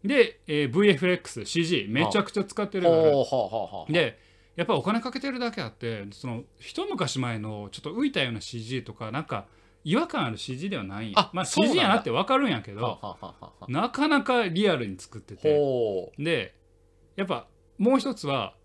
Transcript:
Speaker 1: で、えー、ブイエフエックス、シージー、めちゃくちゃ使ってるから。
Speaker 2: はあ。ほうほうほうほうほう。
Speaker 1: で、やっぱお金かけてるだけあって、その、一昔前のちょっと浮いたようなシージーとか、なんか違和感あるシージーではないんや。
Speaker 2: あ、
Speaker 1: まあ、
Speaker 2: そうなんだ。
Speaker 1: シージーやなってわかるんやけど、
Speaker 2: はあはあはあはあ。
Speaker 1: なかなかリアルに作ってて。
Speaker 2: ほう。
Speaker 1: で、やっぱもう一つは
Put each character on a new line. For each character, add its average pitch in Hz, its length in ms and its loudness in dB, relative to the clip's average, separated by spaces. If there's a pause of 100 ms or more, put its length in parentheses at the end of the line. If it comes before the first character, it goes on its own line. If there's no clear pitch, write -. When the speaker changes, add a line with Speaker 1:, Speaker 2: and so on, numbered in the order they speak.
Speaker 1:
で、 233 400 4
え 151 200 2
ー、 - 20 -2
ブ 175 180 4
イ 202 40 10
エ 185 40 6
フ 165 140 0
エ 180 60 4
ッ 175 60 -4
ク - 80 -16
ス、 110 160 -10
シ 170 180 0
ー - 20 2
ジ 165 120 2 (120)
ー、 107 40 -4
め 214 180 4
ち - 60 0
ゃ 202 60 4
く 202 80 -4
ち - 80 -4
ゃ 196 60 0
使 - 180 -6
っ 202 60 -2
て 202 100 -6
る 180 60 0
か 175 60 8
ら。 165 60 8
Speaker 2:
は 160 120 8
あ。 - 20 10
ほ - 0 -
う - 20 6
ほ 139 100 6
う - 20 4
ほ 123 220 0
う - 20 -8
ほ 107 160 -2
う - 20 -6
ほ 92 220 -10
う。 - 40 -2
Speaker 1:
で、 156 280 2 (340)
や 170 100 -4
っ - 20 -2
ぱ 220 80 2
お 143 80 2
金 220 180 0
か 240 100 -6
け 254 80 -10
て 277 120 -4
る 254 100 -8
だ 240 100 -2
け 196 120 -8
あ 117 60 -6
っ 104 40 -10
て、 110 400 -8
そ - 160 -10
の、 120 160 -8 (160)
一 - 260 -6
昔 180 320 -2
前 120 220 -4
の 104 320 -8
ち - 60 -16
ょ - 20 -14
っ - 20 -20
と 156 100 -10
浮 247 140 -2
い 269 60 -2
た 175 100 -2
よ 127 80 -2
う - 40 -4
な 104 60 -6
シ - 180 -10
ー 113 40 -8
ジ 120 160 -6
ー 120 60 -8
と 113 80 -14
か、 110 180 -10
な 135 120 -6
ん - 20 -10
か 104 220 -6 (380)
違 156 120 2
和 330 100 2
感 262 200 -4
あ 120 40 -2
る 107 80 -8
シ - 140 -10
ー 127 60 -8
ジ 160 80 -8
ー - 20 -4
で 196 80 -4
は 110 80 -6
な 98 180 -8
い 113 60 -8
ん - 20 -8
や。 101 80 4
Speaker 2:
あ、 196 140 2
Speaker 1:
ま 180 100 -2
あ、 - 20 -2
Speaker 2:
そ - 180 2
う - 40 6
な 254 60 4
ん - 20 2
だ。 - 0 -
Speaker 1:
シ 359 40 4
ー - 40 4
ジ 254 40 4
ー - 40 4
や 196 60 6
な - 40 2
っ - 40 -14
て 139 60 -4
わ 135 140 2
か 262 140 2
る 285 80 2
ん 220 40 2
や 117 120 -2
け 101 100 -14
ど、 104 120 -6
Speaker 2:
は 117 180 -4
あ 107 60 -10
は 92 120 -12
あ 98 60 -12
は 85 140 -14
あ - 60 -16
は - 60 -20 (100)
あ。 98 60 -14
Speaker 1:
な 170 220 -2
か 277 160 0
な 294 160 4
か 240 240 2
リ 185 220 2
ア 170 80 4
ル 120 100 -4
に 98 100 -8
作 - 220 -16
っ - 20 -10
て - 140 -16
て。 151 180 2
Speaker 2:
ほ 123 640 2
う。 139 60 -8
Speaker 1:
で、 143 320 -2 (640)
や 196 80 -2
っ - 20 -4
ぱ 139 220 -4 (300)
も 240 180 6
う - 20 4
一 269 160 0
つ - 140 -6
は 123 260 -2 (100)